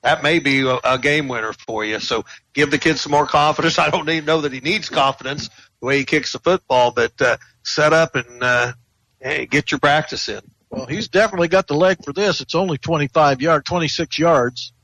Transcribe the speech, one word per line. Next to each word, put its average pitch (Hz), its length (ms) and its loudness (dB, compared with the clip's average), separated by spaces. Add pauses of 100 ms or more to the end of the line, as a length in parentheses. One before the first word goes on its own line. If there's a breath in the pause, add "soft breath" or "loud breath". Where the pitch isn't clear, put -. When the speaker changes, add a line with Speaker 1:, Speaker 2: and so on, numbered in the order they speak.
Speaker 1:
that 147 180 2
may 160 160 2
be 135 220 2
a, 127 240 2
a 127 120 2
game 143 300 0
winner 113 260 -6
for 107 320 -6
you. 107 140 -4
So 113 260 -2 (300 loud breath)
give 143 160 0
the 147 80 0
kids 160 220 0
some 147 100 -8
more 143 160 4
confidence. 151 520 2
<laughs> - 20 2
I 156 100 2
don't 160 180 -2
even 160 180 -2
know 156 160 2
that 143 100 -4
he 131 80 -10
needs 170 280 -4
confidence 135 600 -2 (320 soft breath)
the 120 60 -8
way 139 120 0
he 135 60 -2
kicks 147 300 -2
the 127 40 -10
football, 127 540 2
but, 117 280 -2
uh, 120 180 2 (260 soft breath)
set 151 280 2
up 160 220 2
and, 123 300 -6
uh, 123 280 2 (480)
hey, 131 260 -6
get - 260 -2
your 135 80 -4
practice 147 480 0
in. 101 120 -10 (300)
Speaker 2:
Well, 113 140 -8
he's - 240 -8
definitely 190 400 0
got 190 180 2
the 147 80 -4
leg 180 300 2
for 143 80 -8
this. 185 300 -2
It's - 120 -10
only 175 220 0
twenty-five 147 640 0
yard, 156 240 2
twenty-six 170 540 -4
yards 131 640 2